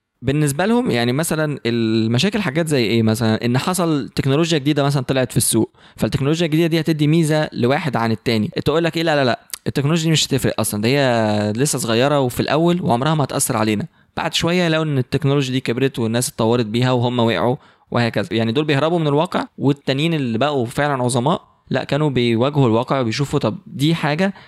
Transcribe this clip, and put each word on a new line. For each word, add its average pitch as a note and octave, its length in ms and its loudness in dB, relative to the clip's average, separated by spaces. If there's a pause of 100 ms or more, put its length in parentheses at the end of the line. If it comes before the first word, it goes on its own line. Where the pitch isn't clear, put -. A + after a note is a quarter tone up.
(220)
بالنسبة D3 440 0
لهم A#3+ 260 2
يعني A#2+ 220 0
مثلًا D3+ 520 -2
المشاكل A#2 760 0
حاجات D#3+ 260 -2
زي C#3+ 160 2
إيه؟ A2+ 200 2
مثلًا A2 420 0
إن A#2+ 120 2
حصل D#3+ 520 -2
تكنولوجيا D#3 480 0
جديدة C#3+ 260 0
مثلًا C#3 200 0
طلعت C3 280 0
في - 60 -2
السوق، - 320 0 (260)
فالتكنولوجيا C#3 500 0
الجديدة D#3+ 220 2
دي D#3+ 120 0
هتدي D3+ 280 0
ميزة D#3 460 2
لواحد C3 420 0
عن A2+ 160 0
التاني. A2 360 0
تقول D#3 360 -2
لك D#3+ 140 -2
إيه؟ E3 60 -2
"لا، D#3+ 120 0
لا، C#3 100 2
لا، A#2 140 0 (280)
التكنولوجيا D#3 380 0
دي E3 60 2
مش D3+ 160 2
هتفرق B2+ 320 -2
أصلًا، G#2 220 -2
ده A2+ 80 0
هي A2 640 2
لسه C3+ 240 0
صغيرة A#2+ 400 2
وفي B2+ 200 -2
الأول E3+ 420 2
وعمرها C3+ 340 0
ما D3+ 80 2
هتأثر C3 340 -2
علينا." A2 280 0 (320)
بعد E3 160 -4
شوية F3 340 0
لقوا D#3+ 160 0
إن D3 140 -2
التكنولوجيا C#3 540 0
دي C3 80 -2
كبرت B2+ 400 -2
والناس A#2 300 -2
اتطورت A#2+ 360 0
بيها A#2+ 260 0
وهم B2 280 0
وقعوا A2+ 360 2 (360)
وهكذا. A2+ 400 -2
يعني A2+ 200 0
دول D3 140 0
بيهربوا D#3 340 0
من D#3 80 0
الواقع، E3+ 380 0 (120)
والتانيين C#3 560 0
اللي B2+ 240 -2
بقوا C#3 280 0
فعلًا C3+ 380 -2
عظماء B2 460 0 (220)
لا، C3 120 -2
كانوا D3+ 260 0
بيواجهوا B2+ 580 2
الواقع A#2 320 2
وبيشوفوا C3 400 -2
طب G#2+ 180 -2 (100)
دي D3+ 280 -2
حاجة E3 380 -2 (140)